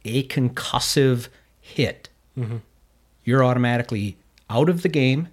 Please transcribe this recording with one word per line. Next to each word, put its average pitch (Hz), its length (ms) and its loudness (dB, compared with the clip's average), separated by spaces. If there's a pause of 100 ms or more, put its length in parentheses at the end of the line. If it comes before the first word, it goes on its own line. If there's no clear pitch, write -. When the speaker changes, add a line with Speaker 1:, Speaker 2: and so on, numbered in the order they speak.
Speaker 1:
a 123 240 -2
concussive 127 1000 0 (340)
hit, - 480 -6 (280)
Speaker 2:
Mm-hmm. 117 200 -6 (680)
Speaker 1:
you're 127 200 4
automatically 120 720 0 (340)
out 127 200 2
of 175 140 -2
the 180 60 0
game 143 440 0